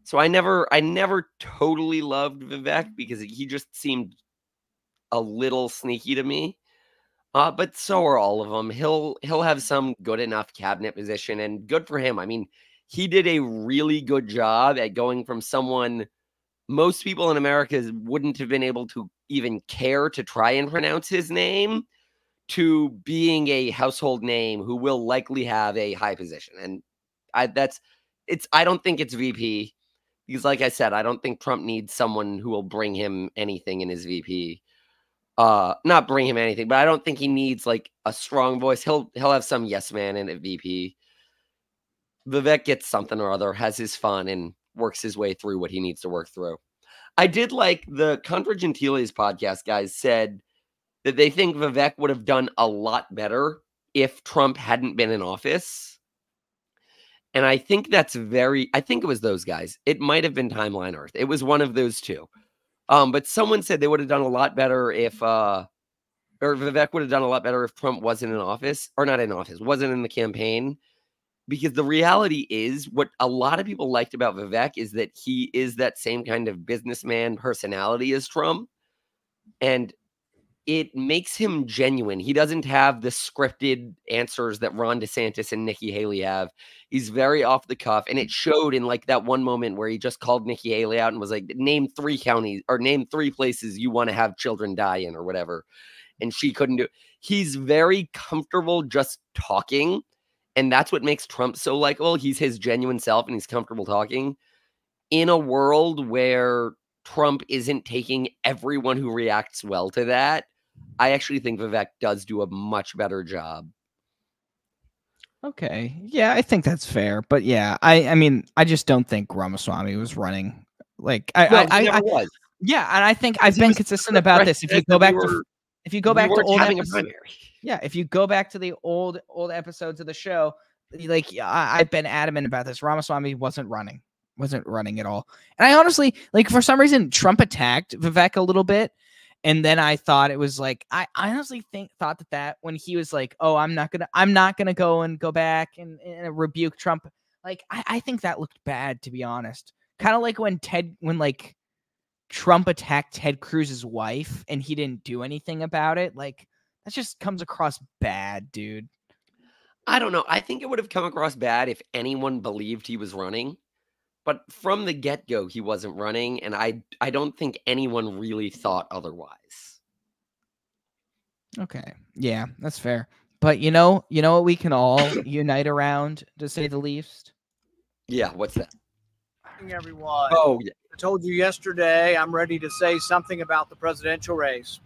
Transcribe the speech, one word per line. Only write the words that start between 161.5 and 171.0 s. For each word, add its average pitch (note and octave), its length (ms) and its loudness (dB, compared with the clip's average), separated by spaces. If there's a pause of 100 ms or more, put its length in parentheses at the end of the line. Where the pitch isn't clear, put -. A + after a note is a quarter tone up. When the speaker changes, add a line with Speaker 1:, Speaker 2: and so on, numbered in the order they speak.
Speaker 1:
if A#2+ 140 -8 (140)
anyone C3 460 -4
believed G#2+ 440 -10
he A#2 120 -10
was G2+ 180 -12
running. A2 420 -8 (640)
But D3+ 280 -4
from G3+ 340 -4
the F3+ 80 -4
get-go, C3 540 -4
he G#2+ 140 -12
wasn't G#2+ 340 -6
running, A#2 480 -6
and G#2 100 -8
I, A2 300 -4 (180)
I C3 80 -2
don't C#3 260 -4
think C#3+ 300 -6
anyone A#2+ 540 -2
really G#2+ 320 -6
thought F#2 400 -2
otherwise. E2 880 -16 (1800)